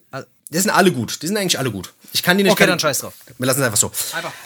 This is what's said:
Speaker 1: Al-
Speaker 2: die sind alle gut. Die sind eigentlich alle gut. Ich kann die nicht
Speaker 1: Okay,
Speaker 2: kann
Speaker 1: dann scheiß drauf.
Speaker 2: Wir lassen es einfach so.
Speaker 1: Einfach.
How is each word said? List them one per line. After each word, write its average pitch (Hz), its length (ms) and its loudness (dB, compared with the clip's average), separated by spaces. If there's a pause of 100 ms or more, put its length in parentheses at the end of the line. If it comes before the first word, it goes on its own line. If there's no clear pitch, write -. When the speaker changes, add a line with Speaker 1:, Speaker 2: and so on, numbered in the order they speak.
(120)
Speaker 1:
Al- 135 160 -12 (220)
Speaker 2:
die 165 100 -4
sind 208 120 0
alle 180 200 6
gut. 123 300 -4
Die 151 60 -6
sind 208 100 -2
eigentlich 180 220 -2
alle 127 120 -2
gut. 95 220 -10 (200)
Ich - 100 -4
kann 180 140 4
die 202 60 4
nicht 190 100 6
Speaker 1:
Okay, 180 100 0
Speaker 2:
kann 190 60 4
Speaker 1:
dann 170 100 0
scheiß 143 200 0
drauf. - 140 -10 (240)
Speaker 2:
Wir 127 80 -4
lassen 131 140 2
es 135 60 2
einfach 110 120 0
so. 104 140 2 (240)
Speaker 1:
Einfach. 165 160 -6 (140)